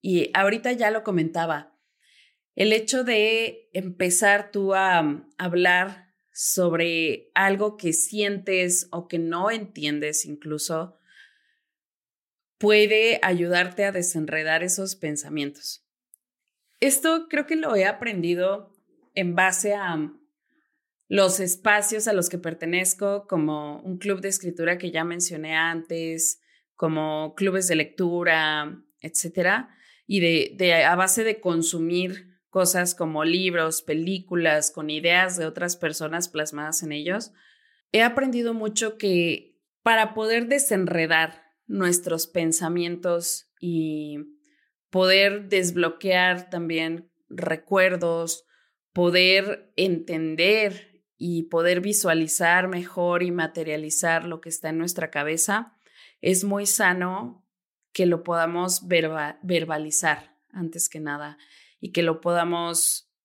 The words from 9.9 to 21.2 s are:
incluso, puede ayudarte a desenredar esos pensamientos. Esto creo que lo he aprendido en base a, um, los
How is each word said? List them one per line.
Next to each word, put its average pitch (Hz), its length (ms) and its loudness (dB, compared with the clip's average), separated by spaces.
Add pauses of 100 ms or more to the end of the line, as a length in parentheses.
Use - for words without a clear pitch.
incluso, 151 760 -8 (1600)
puede 214 640 4
ayudarte 180 600 2
a 196 80 0
desenredar 160 720 -2
esos 190 340 -4
pensamientos. 147 880 -8 (960)
Esto 320 480 2
creo 294 180 -2
que 320 100 -2
lo 311 200 -2
he 190 80 4
aprendido 196 920 -2 (380)
en 180 200 -2
base 185 400 2
a, 185 200 -2
um, 151 260 -6 (880)
los 190 320 4